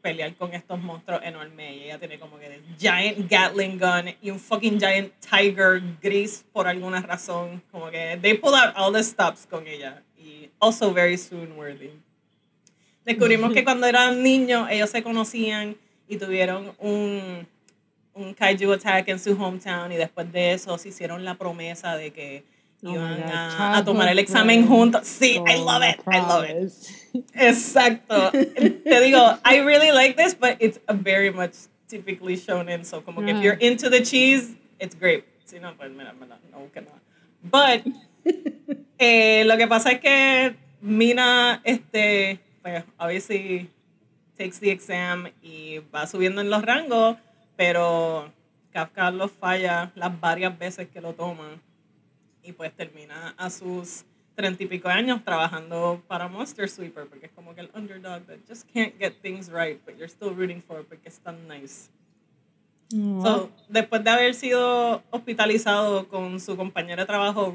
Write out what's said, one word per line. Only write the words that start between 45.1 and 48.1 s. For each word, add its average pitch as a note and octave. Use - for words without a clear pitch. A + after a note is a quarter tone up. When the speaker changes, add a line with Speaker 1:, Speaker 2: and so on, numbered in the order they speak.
Speaker 1:
y D#3
va D3+
subiendo F#3+
en G3+
los G#3+
rangos, A#3
pero E3+